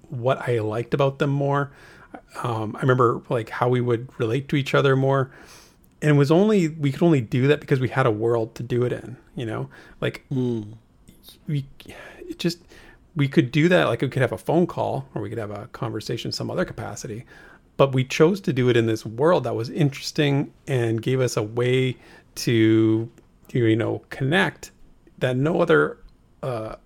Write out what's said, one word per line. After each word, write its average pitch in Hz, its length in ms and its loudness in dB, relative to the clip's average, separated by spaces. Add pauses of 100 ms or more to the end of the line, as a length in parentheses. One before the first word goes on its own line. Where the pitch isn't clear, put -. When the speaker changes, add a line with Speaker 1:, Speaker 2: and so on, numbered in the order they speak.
Speaker 1:
what 127 400 -4
I 120 120 0
liked 107 340 -4
about 139 240 0
them 147 120 0
more. 139 420 -2 (720)
Um, 113 340 -4
I - 40 -10
remember, 127 480 4
like, 117 220 -4
how - 180 -2
we 123 120 2
would 120 280 -2 (100)
relate 127 320 -2
to 156 60 0
each 135 180 -2
other 139 200 4
more. 135 360 2 (680)
And 151 120 4
it - 20 6
was 143 160 6
only, 190 380 4
we 151 240 -2
could 139 100 -2
only 165 180 6
do 123 280 0
that 147 120 4
because 135 200 0
we 127 80 0
had 131 180 0
a 123 40 4
world 113 440 0
to - 80 -10
do 120 220 0
it 120 80 -2
in, - 240 -12 (180)
you 127 100 -8
know? 117 240 -6 (320)
Like, - 320 -6
Speaker 2:
Mm. 117 420 -4 (760)
Speaker 1:
we, 143 180 -4 (540)
it - 180 -14
just, - 200 -4 (580)
we 143 120 2
could 135 220 2
do 156 180 4
that. 175 200 4
Like, 113 140 -2
we 139 60 -2
could 127 140 -2
have 117 100 0
a - 60 -8
phone 160 280 0
call 120 480 -6
or - 80 -8
we 101 60 -8
could 113 100 -10
have 104 120 -8
a 104 220 -14
conversation 113 560 -8
in 117 40 -8
some 117 180 -6
other 113 140 -4
capacity, 107 600 -12 (520)
but 139 160 4
we 131 120 0
chose 180 380 2
to 165 100 -2
do 127 160 2
it 120 80 4
in 117 100 4
this 110 180 -2
world 135 400 0
that 113 120 -4
was 117 140 -6
interesting 143 800 -2 (140)
and 117 360 0
gave 131 180 0
us 127 160 -2
a 123 60 -2
way 123 540 0 (400)
to, 110 760 4 (380)
to, - 100 -2
you 110 180 4
know, 110 340 -2
connect 156 600 -2 (480)
that 127 180 0
no 160 260 0
other, 156 360 2 (440)
uh, 113 440 -8